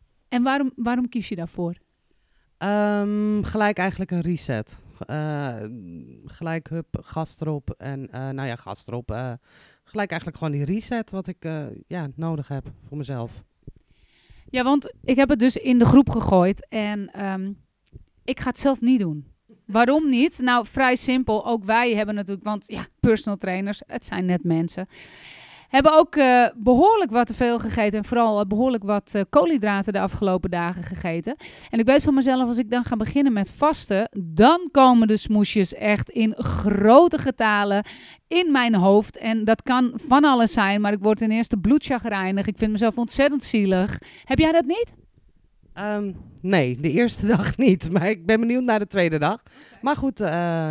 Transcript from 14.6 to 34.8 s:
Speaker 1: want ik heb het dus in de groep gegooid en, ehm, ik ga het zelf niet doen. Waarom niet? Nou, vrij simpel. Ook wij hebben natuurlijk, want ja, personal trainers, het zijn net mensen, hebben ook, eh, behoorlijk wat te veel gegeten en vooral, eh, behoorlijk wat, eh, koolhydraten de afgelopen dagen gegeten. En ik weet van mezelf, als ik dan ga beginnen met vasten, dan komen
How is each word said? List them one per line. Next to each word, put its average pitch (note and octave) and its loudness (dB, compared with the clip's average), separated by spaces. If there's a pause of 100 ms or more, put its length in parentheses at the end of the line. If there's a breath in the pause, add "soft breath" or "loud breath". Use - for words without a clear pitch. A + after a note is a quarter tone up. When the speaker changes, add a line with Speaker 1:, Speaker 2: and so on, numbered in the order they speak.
Speaker 1:
want C#4 0 (100)
ik C4 0
heb C4+ 4
het C#4 2
dus B3 2
in B3+ 2
de A#3 6
groep - 6
gegooid G3 0
en, G#3 -6
ehm, F#3+ -8 (720)
ik - -8
ga - -6
het - -6
zelf C4+ 0
niet B3 2
doen. D#3 -4 (400)
Waarom B3+ 2
niet? C4 0
Nou, B3 0
vrij B3+ 0
simpel. B3 -2
Ook A#3 -4
wij A3+ 0
hebben G#3+ -2
natuurlijk, G3 -8
want G#3 -8
ja, F#3 -12 (140)
personal G#3+ 0
trainers, F#3+ -6
het - -12
zijn - -6
net F3+ 0
mensen, E3+ -2 (800 loud breath)
hebben D4 6
ook, D#4 4
eh, B3+ 6
behoorlijk C4 4
wat A#3 2
te A3+ -8
veel A#3+ 0
gegeten G#3+ -2
en G#3 -4
vooral, A3+ 0
eh, G#3 0
behoorlijk A3 -2
wat, G3+ -4
eh, G3+ -2
koolhydraten G#3+ 0
de G3 -2
afgelopen F#3 -2
dagen F3 -6
gegeten. E3+ -6 (340 loud breath)
En A3+ 0
ik A3+ 4
weet C4+ 4
van D4 2
mezelf, C4 2
als A#3 -2
ik A3 -2
dan B3 0
ga A#3+ -4
beginnen C4 0
met G3 -2
vasten, A#3 0
dan A3 4
komen B3 6